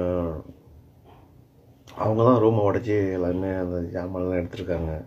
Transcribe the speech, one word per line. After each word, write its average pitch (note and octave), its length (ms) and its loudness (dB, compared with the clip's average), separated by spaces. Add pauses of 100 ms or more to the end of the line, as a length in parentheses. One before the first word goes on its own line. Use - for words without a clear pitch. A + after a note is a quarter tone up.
(1900)
அவங்க A2 300 2
தான் B2 160 8
ரூமை A2 240 4
உடைச்சி G2+ 480 0
எல்லாமே F#2 420 -2
அந்த F2+ 260 -4 (100)
ஜாமான்லாம் F2+ 480 -4
எடுத்திருக்காங்க. E2+ 540 -4 (140)